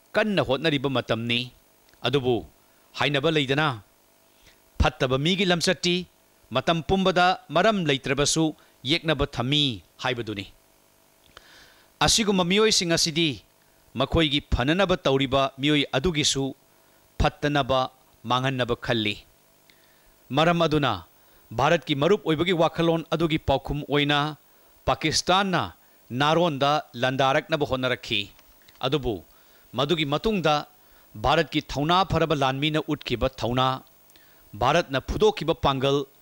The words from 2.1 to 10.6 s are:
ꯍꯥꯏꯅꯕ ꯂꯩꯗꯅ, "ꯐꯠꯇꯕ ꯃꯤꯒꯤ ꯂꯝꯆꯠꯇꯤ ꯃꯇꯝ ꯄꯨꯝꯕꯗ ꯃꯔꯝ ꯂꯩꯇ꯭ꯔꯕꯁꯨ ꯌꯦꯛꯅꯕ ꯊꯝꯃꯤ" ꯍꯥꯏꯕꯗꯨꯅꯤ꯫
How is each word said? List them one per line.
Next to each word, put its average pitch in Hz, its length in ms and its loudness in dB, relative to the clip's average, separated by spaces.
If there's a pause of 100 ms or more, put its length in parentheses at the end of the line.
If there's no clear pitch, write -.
ꯍꯥꯏꯅꯕ 143 320 0
ꯂꯩꯗꯅ, 147 360 0 (1120)
"ꯐꯠꯇꯕ 135 380 2
ꯃꯤꯒꯤ 170 280 2
ꯂꯝꯆꯠꯇꯤ 180 640 0 (440)
ꯃꯇꯝ 151 320 0
ꯄꯨꯝꯕꯗ 185 560 2 (100)
ꯃꯔꯝ 190 360 2
ꯂꯩꯇ꯭ꯔꯕꯁꯨ 143 720 0 (280)
ꯌꯦꯛꯅꯕ 147 420 -2
ꯊꯝꯃꯤ" 139 380 -2 (400)
ꯍꯥꯏꯕꯗꯨꯅꯤ꯫ 110 420 -4 (1500)